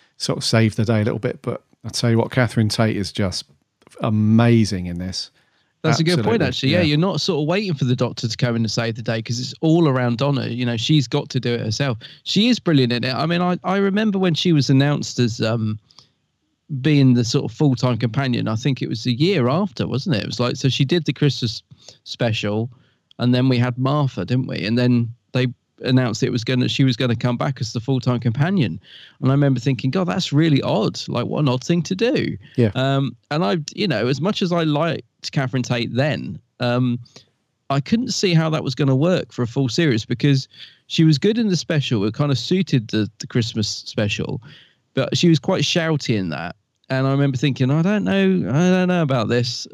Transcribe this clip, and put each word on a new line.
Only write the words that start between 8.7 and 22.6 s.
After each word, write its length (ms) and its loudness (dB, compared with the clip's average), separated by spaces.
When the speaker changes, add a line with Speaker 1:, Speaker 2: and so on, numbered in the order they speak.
Speaker 2:
save 260 -4
the 60 -10
day 200 -4
'cause 160 -6
it's 220 -10
all 260 4
around 320 0
Donna. 300 0
You 180 -4
know, 100 -2
she's 300 2
got 240 -4
to 80 -4
do 160 -2
it 60 -4
herself. 380 -2
She 240 0
is 100 2
brilliant 340 2
in 120 -2
it. 100 -4
I 120 -2
mean, 140 0
I, 220 0
I 140 -2
remember 420 0
when 160 2
she 180 2
was 160 4
announced 520 2
as, 200 0
um, 380 -2
being 340 6
the 80 4
sort 220 0
of 120 -8
full-time 420 2
companion, 500 -2
I 80 0
think 260 -2
it 60 -4
was 160 -6
the 80 0
year 360 2
after, 380 0
wasn't 300 -2
it? 80 -2
It 20 -6
was 140 -6
like, 160 -2
so 120 0
she 160 2
did 200 0
the 80 -2
Christmas 500 -2
special, 640 -2